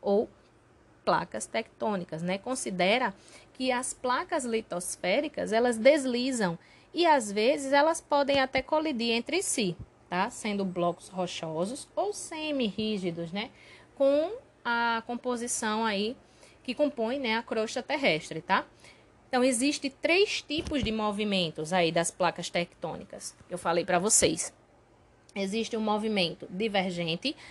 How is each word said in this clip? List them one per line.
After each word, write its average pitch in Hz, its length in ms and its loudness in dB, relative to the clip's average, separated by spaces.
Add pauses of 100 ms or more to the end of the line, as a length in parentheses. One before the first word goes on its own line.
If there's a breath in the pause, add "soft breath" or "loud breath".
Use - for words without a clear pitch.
ou 202 280 2 (760)
placas 180 420 0
tectônicas, 202 760 -4
né? 180 160 -2
Considera 208 800 0 (380 loud breath)
que 254 180 -2
as 247 220 -2
placas 277 520 -2
litosféricas, 208 1080 -2
elas 233 260 4
deslizam 247 840 2 (340 loud breath)
e, 349 120 2
às 262 260 4
vezes, 269 420 0
elas 311 260 4
podem 277 400 2
até 262 220 0
colidir 277 500 0
entre 240 300 -2
si, 190 340 0 (320)
tá? 185 220 -2
Sendo 202 340 -4
blocos 175 440 -2
rochosos 175 880 -6
ou 403 180 -2
semi-rígidos, 214 1200 -4
né? 208 180 -6 (460 loud breath)
Com 294 380 2 (300)
a 233 440 0
composição 233 760 -2
aí 214 320 0 (460 loud breath)
que 254 140 -6
compõe, 254 420 0
né, 226 200 0
a 240 40 -2
crosta 226 400 -2
terrestre, 170 600 0
tá? 196 220 2 (640 loud breath)
Então, 247 160 2
existe 269 460 2
três 349 540 2
tipos 294 400 -4
de 214 80 0
movimentos 196 840 -2
aí 170 180 4
das 170 200 0
placas 170 400 0
tectônicas - 840 -6 (120)
que - 60 -14
eu 175 40 -6
falei 175 260 2
pra 180 140 4
vocês. 170 560 2 (840)
Existe 208 420 -2
um 214 40 -2
movimento 208 680 0
divergente, 185 840 -2 (160 loud breath)